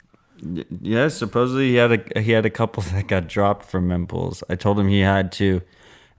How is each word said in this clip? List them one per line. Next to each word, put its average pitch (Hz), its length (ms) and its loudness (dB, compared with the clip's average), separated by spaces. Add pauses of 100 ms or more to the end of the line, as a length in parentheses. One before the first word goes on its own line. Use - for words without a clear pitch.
(420)
Y-, 85 220 -8 (160)
yeah, 117 300 0
supposedly 127 600 0
he 123 60 2
had 120 160 4 (240)
a, 110 60 0
he 110 100 0
had 110 140 4
a 110 40 0
couple 113 340 -2
<laughs> 82 100 -6
that 98 140 -2
got 92 200 0
dropped 101 380 0
from 90 240 -2
mempools. 87 580 -4
I 92 80 -4
told 101 240 0
him 98 80 2
he 98 140 4
had 95 320 2
to, 95 280 2 (580)